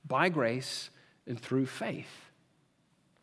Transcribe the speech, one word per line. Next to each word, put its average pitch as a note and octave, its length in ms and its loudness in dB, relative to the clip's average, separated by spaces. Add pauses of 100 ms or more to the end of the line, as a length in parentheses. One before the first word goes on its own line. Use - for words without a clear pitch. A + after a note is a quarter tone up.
by C#3+ 260 4
grace B2+ 600 0 (380)
and A#2 120 -6
through C3 280 2
faith. - 640 -8 (920)